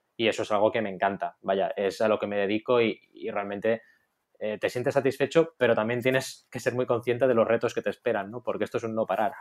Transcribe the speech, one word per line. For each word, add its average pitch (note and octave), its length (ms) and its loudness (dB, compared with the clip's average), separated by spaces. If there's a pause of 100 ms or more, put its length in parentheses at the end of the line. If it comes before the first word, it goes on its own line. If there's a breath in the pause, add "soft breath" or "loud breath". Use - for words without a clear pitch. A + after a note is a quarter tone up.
(160)
Y A2+ 120 2
eso G#2 140 0
es G2+ 100 -4
algo G#2+ 180 4
que A2+ 120 0
me G2+ 80 -4
encanta. F#2+ 500 -2
Vaya, F#2+ 360 0
es G2 260 -2
a A2 60 4
lo G#2 100 2
que G#2+ 100 -4
me G#2 80 -4
dedico G#2+ 440 2
y, A2 200 0 (140)
y G#2+ 160 -10
realmente, G2+ 520 -2 (560 soft breath)
eh, G#2+ 220 -6
te - 80 0
sientes B2 260 -2
satisfecho, C#3 640 2
pero A#2 160 4
también A2+ 280 0
tienes C3 480 -2
que B2 100 -10
ser A#2+ 140 -2
muy B2 120 -2
consciente A#2+ 400 0
de B2+ 80 4
los A2 140 4
retos A2+ 260 0
que A2+ 80 -2
te G#2 80 -2
esperan, G2+ 400 -2
¿no? A#2+ 120 -12
Porque G#2 220 -4
esto - 120 -4
es A2+ 80 -4
un A2+ 100 -6
no A2 120 0
parar, G2 340 0